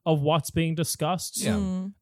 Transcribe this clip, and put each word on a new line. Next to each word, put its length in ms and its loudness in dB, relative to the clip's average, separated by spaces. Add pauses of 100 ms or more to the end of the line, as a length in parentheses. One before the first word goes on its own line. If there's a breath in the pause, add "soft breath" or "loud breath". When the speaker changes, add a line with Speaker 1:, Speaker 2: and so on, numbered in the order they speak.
Speaker 1:
of 160 4
what's 280 0
being 240 2
discussed. 680 -2
Speaker 2:
Yeah. 140 2
Speaker 3:
Mm. 460 -2